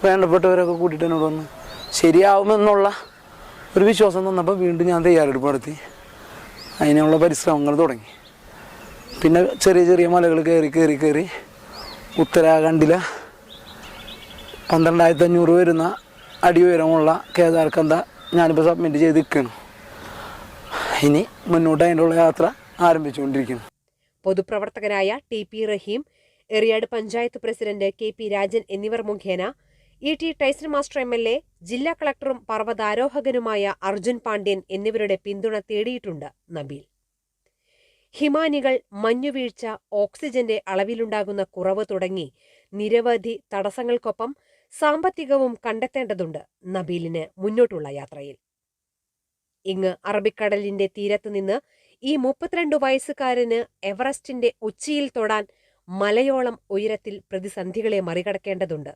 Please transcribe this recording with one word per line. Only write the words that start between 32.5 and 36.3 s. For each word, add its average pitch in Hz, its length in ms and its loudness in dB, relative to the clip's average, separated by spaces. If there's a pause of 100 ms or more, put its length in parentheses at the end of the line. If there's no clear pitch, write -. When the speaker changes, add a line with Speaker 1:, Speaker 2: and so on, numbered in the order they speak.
Speaker 2:
അർജുൻ 202 340 -4
പാണ്ഡ്യൻ 202 440 -4 (100)
എന്നിവരുടെ 202 520 -4
പിന്തുണ 208 360 -6
തേടിയിട്ടുണ്ട് 208 720 -8 (200)